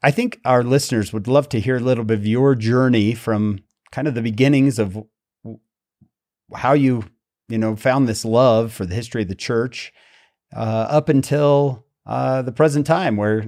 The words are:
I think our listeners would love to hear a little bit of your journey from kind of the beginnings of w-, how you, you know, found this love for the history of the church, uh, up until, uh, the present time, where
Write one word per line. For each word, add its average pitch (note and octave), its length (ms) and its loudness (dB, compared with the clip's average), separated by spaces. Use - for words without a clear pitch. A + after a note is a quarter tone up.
I C#3 100 4
think A#3+ 320 -6
our B2+ 180 2
listeners B2 500 0
would G#2+ 160 -6
love C#3 220 2
to A#2 100 -2
hear B2+ 160 -2
a B2 40 -4
little A#2+ 240 0
bit A2 140 0
of G2+ 80 -6
your B2+ 280 2
journey A#2 600 2
from G#2+ 460 -2
kind C3+ 160 -4
of C3+ 60 -2
the A#2 80 -4
beginnings C3 560 2
of G2 160 -2
w-, A2 160 -16
how B2+ 180 0
you, C3 320 2
you A2+ 100 -4
know, A2 180 0
found C3 320 2
this G#2+ 160 -4
love A2+ 480 4
for G2 140 -6
the F2 80 -6
history A#2+ 280 -6
of F#2+ 60 -6
the F#2+ 60 -8
church, B2 580 -4
uh, A2+ 40 -8
up A2+ 480 0
until, C#3+ 760 2
uh, C3 340 -2
the B2 120 -6
present D3 340 2
time, E3 300 0
where G#2+ 320 0